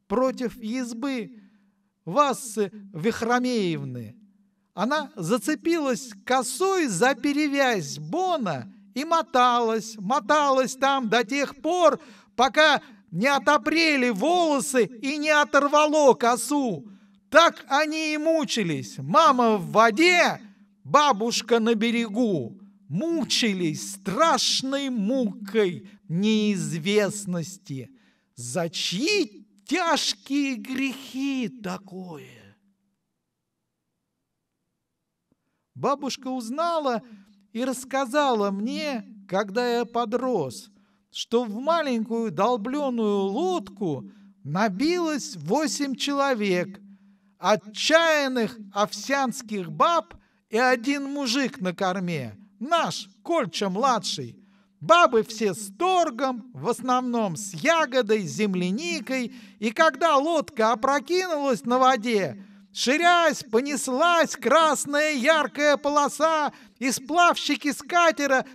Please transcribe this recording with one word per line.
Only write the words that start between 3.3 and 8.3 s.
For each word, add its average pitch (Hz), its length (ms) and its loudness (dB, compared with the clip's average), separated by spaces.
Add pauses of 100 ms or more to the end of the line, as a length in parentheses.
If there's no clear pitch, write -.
Она 233 440 -2
зацепилась 262 960 -2 (120)
косой 302 640 0
за 233 280 2
перевязь 277 840 0
бона 208 760 -4 (220)